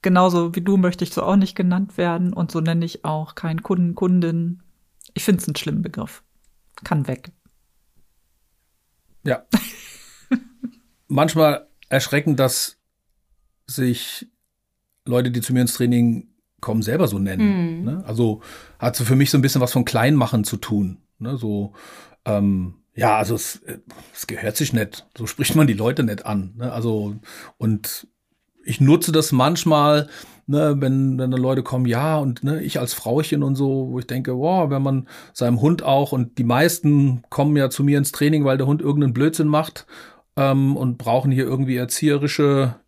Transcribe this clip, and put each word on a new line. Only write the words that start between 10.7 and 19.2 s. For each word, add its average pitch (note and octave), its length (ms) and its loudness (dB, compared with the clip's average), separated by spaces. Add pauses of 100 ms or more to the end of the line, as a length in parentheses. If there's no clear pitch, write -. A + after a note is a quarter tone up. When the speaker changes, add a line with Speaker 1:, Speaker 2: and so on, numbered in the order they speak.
Speaker 2:
Manchmal D3+ 600 2 (220)
erschreckend, C#3+ 500 0
dass - 380 -2 (920)
sich B2+ 600 -4 (760)
Leute, B2 260 0
die A#2+ 100 -4
zu B2+ 120 -4
mir B2+ 80 2
ins A#2 120 0
Training A#2+ 540 2 (340)
kommen, A2+ 200 -2
selber B2+ 260 0
so G2+ 120 -4
nennen, E3+ 600 0
Speaker 3:
Mhm. F3+ 60 -6
Speaker 2:
ne? F#3+ 200 -6
Also A2 360 -2 (380)
hat B2 160 -2
so A#2+ 100 -2
für B2+ 100 4
mich C3+ 160 4